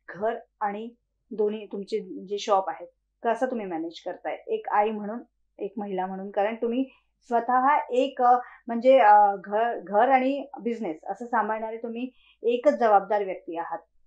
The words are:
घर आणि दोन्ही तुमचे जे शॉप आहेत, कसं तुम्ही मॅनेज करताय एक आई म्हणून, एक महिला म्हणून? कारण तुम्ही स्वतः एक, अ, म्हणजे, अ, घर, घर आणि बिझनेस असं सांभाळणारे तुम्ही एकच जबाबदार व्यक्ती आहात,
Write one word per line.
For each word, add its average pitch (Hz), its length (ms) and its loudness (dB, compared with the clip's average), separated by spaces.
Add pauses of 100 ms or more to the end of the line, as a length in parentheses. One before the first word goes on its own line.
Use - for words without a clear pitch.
घर 214 260 -4 (260)
आणि 208 280 -6 (420)
दोन्ही 208 340 -2
तुमचे 196 600 -8
जे 202 120 -6
शॉप 196 320 2
आहेत, 170 180 -12 (360)
कसं 233 220 0
तुम्ही 240 200 -6
मॅनेज 165 400 -8
करताय 170 320 -8 (100)
एक 147 240 -4
आई 208 200 2
म्हणून, 208 280 -8 (400)
एक 202 180 -8
महिला 196 280 -4
म्हणून? 190 260 -10
कारण 208 240 -2
तुम्ही 240 280 -2 (380)
स्वतः 254 560 2 (120)
एक, 262 320 -2
अ, 247 160 6 (300)
म्हणजे, 240 320 6
अ, 208 360 8
घर, 208 440 -4
घर 202 300 2
आणि 262 380 2 (140)
बिझनेस 214 360 -4 (100)
असं 220 180 -10
सांभाळणारे 220 520 -2
तुम्ही 226 320 -10 (340)
एकच 247 360 2
जबाबदार 208 440 4
व्यक्ती 175 340 -8
आहात, 165 220 -8 (260)